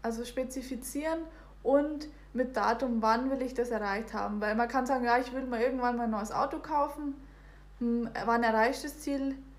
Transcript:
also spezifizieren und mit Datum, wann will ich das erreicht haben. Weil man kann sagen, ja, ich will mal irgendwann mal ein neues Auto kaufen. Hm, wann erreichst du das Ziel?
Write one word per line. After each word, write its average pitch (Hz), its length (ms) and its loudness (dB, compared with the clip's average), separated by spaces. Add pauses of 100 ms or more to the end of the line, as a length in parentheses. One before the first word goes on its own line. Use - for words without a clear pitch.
also 233 240 -4
spezifizieren 269 920 -4 (420)
und 294 460 2 (260)
mit 247 200 -2
Datum, 226 460 2
wann 233 300 4
will 269 100 0
ich 254 140 -4
das 240 160 0
erreicht 208 420 -2
haben. 208 300 -2
Weil 214 140 2
man 233 120 4
kann 254 160 0
sagen, 254 220 0
ja, 233 100 6
ich 254 160 0
will 254 140 -4
mal 240 140 -2
irgendwann 247 360 2
mal 240 80 -2
ein 220 60 0
neues 214 200 -2
Auto 285 280 0
kaufen. 294 560 -2 (640)
Hm, 233 320 0 (160)
wann 233 160 4
erreichst 226 420 2
du 302 40 -6
das 285 120 -12
Ziel? 277 360 -2 (220)